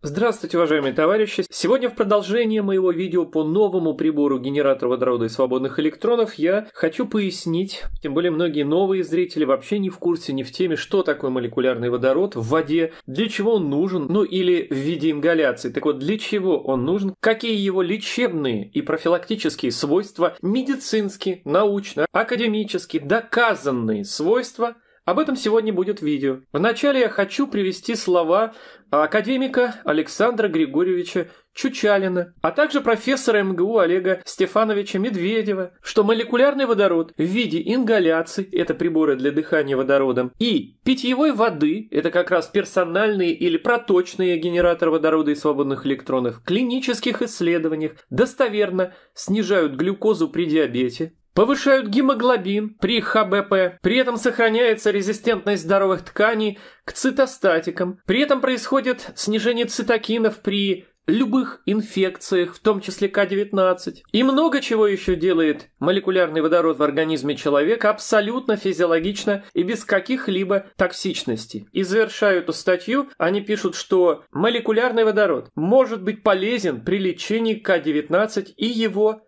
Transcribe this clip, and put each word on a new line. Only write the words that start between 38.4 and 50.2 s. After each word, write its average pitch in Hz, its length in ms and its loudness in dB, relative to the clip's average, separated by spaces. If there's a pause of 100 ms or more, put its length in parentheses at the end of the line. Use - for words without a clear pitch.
это 170 240 0
приборы 156 400 2
для 131 160 -2
дыхания 151 440 0
водородом, 131 600 2
и 208 460 -2
питьевой 262 480 2
воды — 214 580 0
это 160 220 0
как 180 180 0
раз 175 160 2
персональные 190 840 0
или 165 260 0
проточные 185 800 0
генераторы 175 540 2
водорода 156 400 2
и 147 40 2
свободных 139 520 -2
электронов, 131 480 -2
в - 80 -20
клинических 247 800 -2
исследованиях 160 720 -2 (180)
достоверно 190 840 0 (220)
снижают 185 580 0
глюкозу 175 560 0